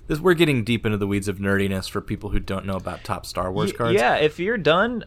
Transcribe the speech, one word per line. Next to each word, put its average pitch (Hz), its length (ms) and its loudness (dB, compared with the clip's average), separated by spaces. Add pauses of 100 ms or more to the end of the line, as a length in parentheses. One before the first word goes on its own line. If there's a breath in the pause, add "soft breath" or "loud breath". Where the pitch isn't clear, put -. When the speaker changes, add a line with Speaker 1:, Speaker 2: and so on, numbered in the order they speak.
Speaker 1:
This, 151 140 -2
we're 180 140 4
getting 151 300 4
deep 113 200 0
into 107 140 0
the 101 80 0
weeds 101 220 0
of 95 100 -4
nerdiness 98 500 0
for - 140 -6
people 104 260 -8
who 101 100 0
don't 95 280 -4
know 95 100 -4
about 87 280 -8
top 90 200 -6
Star 90 260 -4
Wars 107 220 -2
Speaker 2:
Y-, - 60 -12
Speaker 1:
cards. 120 160 2
Speaker 2:
yeah, 208 220 2
if 147 220 0
you're 208 200 -2
done, 196 480 2